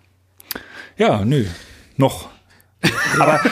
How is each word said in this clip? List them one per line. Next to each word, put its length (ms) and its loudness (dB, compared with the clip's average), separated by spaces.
Ja, 260 2
nö. 220 2
Noch. 320 0
Aber 220 4